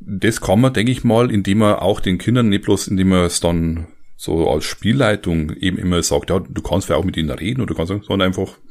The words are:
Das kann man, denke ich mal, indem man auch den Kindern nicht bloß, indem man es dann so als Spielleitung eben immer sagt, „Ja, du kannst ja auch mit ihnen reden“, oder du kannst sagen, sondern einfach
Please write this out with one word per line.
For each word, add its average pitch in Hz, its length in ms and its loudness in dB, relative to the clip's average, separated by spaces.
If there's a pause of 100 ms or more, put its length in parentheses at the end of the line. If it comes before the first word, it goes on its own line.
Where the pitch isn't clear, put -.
Das 98 400 -2
kann 98 180 2
man, 131 140 4
denke 123 180 2
ich 120 140 -4
mal, 117 260 4
indem 98 280 2
man 104 160 4
auch 98 260 0
den 92 160 0
Kindern 117 320 2
nicht 101 160 0
bloß, 101 240 0
indem 95 200 2
man 92 140 4
es 85 160 -2
dann 82 480 0 (300)
so - 320 0
als 78 160 0
Spielleitung 101 840 0
eben 92 260 -2
immer 87 260 0
sagt, - 260 -2
„Ja, 92 100 0
du 69 220 -8
kannst - 280 -2
ja 80 60 2
auch 80 100 0
mit 90 100 -4
ihnen 80 140 -2
reden“, 101 320 -4
oder 98 60 -2
du 82 80 -6
kannst 82 140 -4
sagen, 101 160 -6
sondern 98 220 0
einfach 92 300 -4 (140)